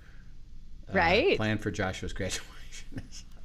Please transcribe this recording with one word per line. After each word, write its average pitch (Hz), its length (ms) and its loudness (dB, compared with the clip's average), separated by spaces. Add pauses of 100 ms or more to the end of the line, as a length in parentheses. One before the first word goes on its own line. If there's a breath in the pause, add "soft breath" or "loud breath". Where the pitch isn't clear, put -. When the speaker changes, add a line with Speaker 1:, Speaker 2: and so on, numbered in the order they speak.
(880 soft breath)
Speaker 1:
uh, - 40 -8
Speaker 2:
Right. 190 440 6
Speaker 1:
plan 107 220 4
for 104 120 0
Joshua's 95 420 -2
<laughs> - 80 -4
graduation." - 840 -6 (420)